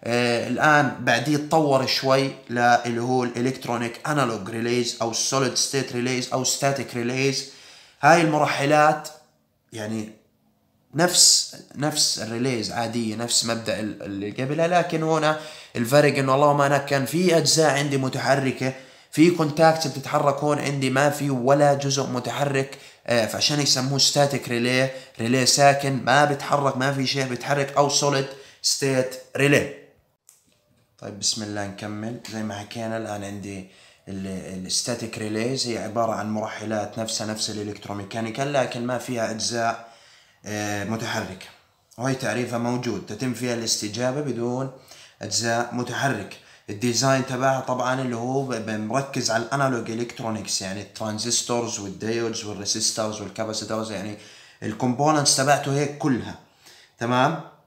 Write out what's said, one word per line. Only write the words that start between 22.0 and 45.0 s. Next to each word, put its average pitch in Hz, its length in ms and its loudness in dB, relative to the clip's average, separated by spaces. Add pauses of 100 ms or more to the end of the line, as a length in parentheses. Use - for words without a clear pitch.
متحرك. 131 720 -2 (280)
آه، 117 200 2
فعشان 147 340 0
يسموه 135 380 0
ستاتيك 135 500 2
ريلي، 127 420 2 (300)
ريلي 123 260 2
ساكن 139 580 4
ما 139 200 6
بتحرك، 139 520 0
ما 135 160 0
في 135 140 -2
شيء 135 220 0
بيتحرك، 139 480 -2
أو 143 120 4
سوليد 139 380 2 (360)
ستيت 131 520 0 (220)
ريلي. 135 500 2 (1200)
طيب، 104 120 -12
بسم - 240 -2
الله 104 240 -4
نكمل. 107 540 -8 (120)
زي 110 100 -6
ما 104 120 -6
حكينا 110 420 -8
الآن 104 280 -8
عندي 98 420 -10 (420)
ال، 95 180 -8 (400)
ال - 40 -8
static 117 460 -4
relays 113 500 -2
هي 113 120 -4
عبارة 107 340 -2
عن 104 180 -4
مرحلات 107 680 -4
نفسها 110 280 -4
نفس 110 240 -4
الإلكتروميكانيكال، 107 1040 -6
لكن 123 340 -2
ما 123 120 -4
فيها 117 320 -4
أجزاء، 113 580 -2 (580)
آه، 104 380 -4
متحركة، 107 640 -6 (520)
وهي 131 160 -2
تعريفها 117 440 -4
موجود، 120 480 -2
تتم 120 280 -6
فيها 120 200 -4
الاستجابة 113 680 -2
بدون 123 500 -4 (520)